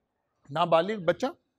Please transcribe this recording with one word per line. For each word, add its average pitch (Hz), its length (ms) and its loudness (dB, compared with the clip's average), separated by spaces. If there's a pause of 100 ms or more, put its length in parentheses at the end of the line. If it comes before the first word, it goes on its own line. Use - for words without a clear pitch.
(500)
नाबालिग 170 560 0
बच्चा, 247 260 -2 (260)